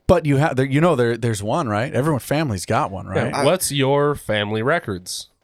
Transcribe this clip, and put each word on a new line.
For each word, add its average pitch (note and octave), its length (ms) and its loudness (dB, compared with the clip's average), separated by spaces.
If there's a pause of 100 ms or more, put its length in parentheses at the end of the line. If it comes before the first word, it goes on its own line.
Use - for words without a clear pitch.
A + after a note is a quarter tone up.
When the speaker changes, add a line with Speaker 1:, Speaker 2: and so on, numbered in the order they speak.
Speaker 1:
But F3 180 4
you C#3+ 120 2
have, D3 180 2
there, B2+ 100 2
you C#3 160 2
know, E3+ 140 4
there, A#2+ 220 2
there's A#2 260 -2
one, C3 240 -2
right? A2 260 -2
Everyone, C#3 260 0
family's C#3 460 -2
got A#2 240 0
one, F#2+ 180 -10
Speaker 2:
Yeah, B2+ 180 -2
Speaker 1:
right? C3+ 80 -4
Speaker 3:
I C#3+ 120 0
Speaker 2:
what's F3+ 260 0
your C#3+ 440 2
family G#2+ 480 -2
records? A#2+ 680 -4 (140)